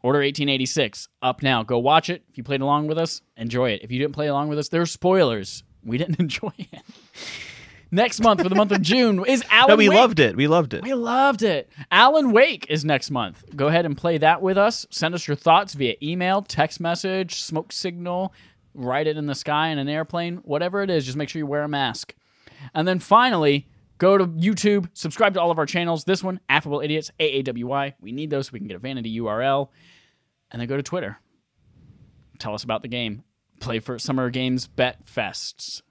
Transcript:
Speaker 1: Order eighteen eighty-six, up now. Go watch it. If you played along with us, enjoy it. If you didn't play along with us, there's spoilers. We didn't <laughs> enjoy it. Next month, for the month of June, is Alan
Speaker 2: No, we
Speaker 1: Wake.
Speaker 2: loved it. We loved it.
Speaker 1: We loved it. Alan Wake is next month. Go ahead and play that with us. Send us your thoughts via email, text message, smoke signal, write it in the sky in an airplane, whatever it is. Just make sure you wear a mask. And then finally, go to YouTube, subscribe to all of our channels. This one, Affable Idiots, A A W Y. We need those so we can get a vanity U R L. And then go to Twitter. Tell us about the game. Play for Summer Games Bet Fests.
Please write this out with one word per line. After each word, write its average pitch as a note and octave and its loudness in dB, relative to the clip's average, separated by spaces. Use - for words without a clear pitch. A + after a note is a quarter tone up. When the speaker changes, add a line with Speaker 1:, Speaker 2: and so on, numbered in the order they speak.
Speaker 1:
Order C#3 2
eighteen C#3+ -2
eighty-six, C3 -2
up B2+ -2
now. A#2 2
Go A#2+ 0
watch D3 4
it. E3 -8
If - -16
you A#2 -12
played C3+ -2
along C#3+ 0
with D#3 -2
us, E3 -4
enjoy A#2 -2
it. G2+ -4
If G#2+ -16
you B2+ -4
didn't C#3+ -2
play D3+ -4
along C#3+ -2
with D3 -4
us, D3 -6
there's E3+ -2
spoilers. D3 0
We A#2 -4
didn't E3 -2
<laughs> - -
enjoy E3 -4
it. - -16
Next A3 0
month, A3 6
for F#3+ 0
the F#3+ 0
month G3+ 4
of F#3+ 2
June, G#3 4
is B3+ 2
Alan A#3 8
Speaker 2:
No, G#3+ 10
we G#3+ 6
Speaker 1:
Wake. F#3+ 6
Speaker 2:
loved A#3 6
it. G#2 4
We C#3 2
loved D#3 2
it. - -6
Speaker 1:
We B3+ -4
loved A#3+ 0
it. F3 -2
Alan B3+ 6
Wake A#3+ 4
is D3+ -2
next D3 -2
month. A2+ -6
Go C#3 2
ahead E3+ 2
and C#3+ -4
play E3+ -2
that D#3 4
with F#3+ 2
us. G#3+ 0
Send E3 -4
us E3+ -8
your C#3+ -2
thoughts F#3 4
via C3+ -2
email, F3+ -2
text - -2
message, F3+ -4
smoke D#3+ -8
signal, F3 -6
write C3+ -2
it D3+ -2
in D3+ -6
the C#3+ -4
sky D3+ -2
in D#3 -4
an C#3 -4
airplane, E3+ -6
whatever F3+ -4
it F#3+ -4
is. D3+ 0
Just C3 -8
make D3 -6
sure E3 -8
you D3+ -6
wear C#3+ -4
a D3+ -4
mask. C#3 -4
And D#3+ 0
then F#3 0
finally, F3 4
go G3 6
to F#3 4
YouTube, F#3 0
subscribe - 0
to F#3 -2
all E3+ 2
of D#3+ 0
our D3+ 0
channels. E3+ -2
This F#3+ 0
one, F#3 -6
Affable C#3+ 0
Idiots, D3+ -4
A D#3+ 2
A C#3 -2
W A#2+ -6
Y. C#3 -4
We G#2 -14
need D3+ -8
those C#3 -4
so - -18
we A#2 -14
can G2+ -10
get F#2 -10
a F#2 -14
vanity B2 -10
U A2+ -6
R G#2+ -2
L. C#3 0
And A#2 -10
then A#2+ -8
go C3+ -4
to C#3+ -4
Twitter. C3 -8
Tell A2 -10
us G#2+ -10
about A2+ -4
the - -14
game. A2+ -6
Play A#2 -6
for A#2+ -8
Summer B2+ -2
Games B2+ -4
Bet - -4
Fests. - -10